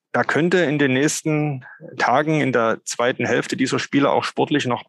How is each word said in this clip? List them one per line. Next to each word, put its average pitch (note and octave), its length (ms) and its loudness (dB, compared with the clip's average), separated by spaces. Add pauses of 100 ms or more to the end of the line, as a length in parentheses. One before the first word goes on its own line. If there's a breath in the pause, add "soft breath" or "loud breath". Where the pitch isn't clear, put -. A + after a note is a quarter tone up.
(140)
da A#2+ 100 2
könnte F3 360 2
in D3 200 0
den C#3 140 2
nächsten D3 720 -2 (320 loud breath)
Tagen, D3+ 420 2
in C3 140 0
der A2+ 320 2
zweiten B2 400 -2
Hälfte B2+ 320 -2
dieser C3 220 0
Spiele C#3 320 0
auch A#2+ 120 2
sportlich C#3 420 -2
noch A#2+ 240 -4